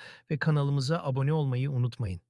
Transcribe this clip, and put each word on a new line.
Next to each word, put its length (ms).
ve 80
kanalımıza 640
abone 300
olmayı 380
unutmayın. 600